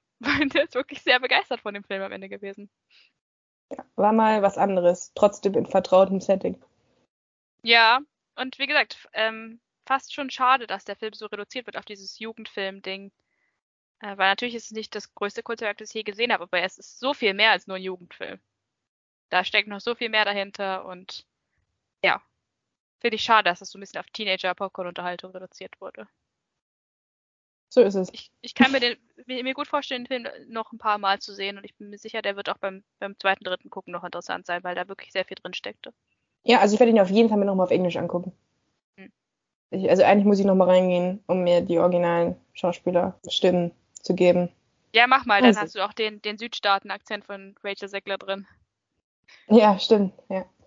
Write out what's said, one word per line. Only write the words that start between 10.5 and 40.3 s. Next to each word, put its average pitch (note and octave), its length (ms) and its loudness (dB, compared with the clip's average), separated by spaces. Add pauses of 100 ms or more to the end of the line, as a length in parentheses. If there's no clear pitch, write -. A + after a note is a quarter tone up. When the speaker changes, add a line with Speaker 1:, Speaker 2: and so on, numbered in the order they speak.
Speaker 1:
dass G3 180 -8
der G3+ 120 -10
Film A3 160 -10
so G#3+ 140 -16
reduziert G#3 400 -12
wird G3+ 100 -14
auf G3+ 80 -12
dieses G3 340 -18
Jugendfilm-Ding. G3 960 -12 (880)
Äh, G3+ 160 -14
weil G3 140 2
natürlich A#3 260 -4
ist A3+ 80 -12
es - 80 -18
nicht A3 240 -12
das - 180 -14
größte G3+ 300 -8
Kunstwerk, A3+ 340 -8
das G#3+ 120 -18
ich - 40 -20
je A3 80 -8
gesehen G#3+ 300 -2
habe, F3+ 120 -2
aber F3+ 180 -4
es F#3+ 160 -6
ist - 200 -20
so C#4 160 -2
viel G#3 180 0
mehr G#3 200 4
als F#3 160 -2
nur F#3+ 80 -8
ein F#3 60 -10
Jugendfilm. F#3 580 -12 (880)
Da F#3 160 0
steckt G#3 240 -2
noch G3+ 120 -12
so A#3+ 140 -6
viel A#3 140 -6
mehr G#3+ 160 0
dahinter G3 600 -6
und F#3 380 -16 (760)
ja, - 180 0 (800)
finde A#3 180 -4
ich G#3 60 -6
schade, G#3+ 260 4
dass F3 120 -4
das - 100 -20
so - 80 -20
ein G3 40 -18
bisschen F3+ 180 -14
auf - 120 -14
Teenager-Popcorn-Unterhaltung F#3 1160 -6
reduziert F#3 500 -20
wurde. G3+ 280 -18 (1600)
Speaker 2:
So B3+ 100 6
ist G3+ 120 4
es. F#3 180 -2
Speaker 1:
Ich, - 280 -20
ich - 140 -18
kann C4 180 4
mir C4 80 0
den, A#3+ 160 -2 (300)
mir, B3 180 -10
mir C4 100 -4
gut C#4+ 140 -8
vorstellen, C#4 360 -6
den B3 200 -8
Film - 240 -16
noch A3+ 240 -10
ein A3+ 60 -20
paar G#3+ 200 -2
Mal G3+ 220 -2
zu G#3 140 -16
sehen G3 220 -8
und G3 80 -20
ich - 120 -20
bin G#3 140 -20
mir G3+ 80 -18
sicher, A3 240 -10
der G3+ 140 -4
wird G3 120 -8
auch - 100 -6
beim, F#3+ 240 -10 (160)
beim G3 200 -10
zweiten, F#3+ 260 -2
dritten F#3 260 -10
Gucken F#3 220 -16
noch F3 100 -10
interessant F3 440 -10
sein, F3 180 -8
weil F3+ 100 -8
da F3+ 140 -8
wirklich - 240 -18
sehr F#3+ 120 -4
viel - 120 -14
drin F3+ 180 -16
steckte. - 380 -14 (500)
Speaker 2:
Ja, A#3 180 4
also G3+ 140 4
ich G#3+ 60 2
werde A#3 100 8
ihn A3 100 6
auf F#3 100 4
jeden A3+ 180 6
Fall G#3+ 100 0
mir G3+ 60 2
noch G3 100 0
mal F#3 100 2
auf F3+ 60 -2
Englisch F3+ 260 0
angucken. F3 360 -6 (640)
Speaker 1:
Hm. F#3+ 160 -20 (580)
Speaker 2:
Ich, F#3+ 180 -4
also F#3+ 140 6
eigentlich G3+ 220 6
muss G3+ 160 6